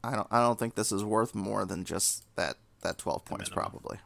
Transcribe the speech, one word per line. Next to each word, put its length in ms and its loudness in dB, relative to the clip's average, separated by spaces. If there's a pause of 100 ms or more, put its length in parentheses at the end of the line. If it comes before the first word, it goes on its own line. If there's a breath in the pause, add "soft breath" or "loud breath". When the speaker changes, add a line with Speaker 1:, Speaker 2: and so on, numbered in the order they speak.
Speaker 1:
I 120 -2
don't, 160 0
I 100 6
don't 180 4
think 160 -2
this 160 0
is 120 2
worth 300 2
more 320 -2
than 200 -4
just 400 0 (100)
that, 200 0 (260)
that 160 -4
twelve 280 -4
Speaker 2:
The 40 -20
Speaker 1:
points, 220 -6
Speaker 2:
minimum. 200 -2
Speaker 1:
probably. 340 -10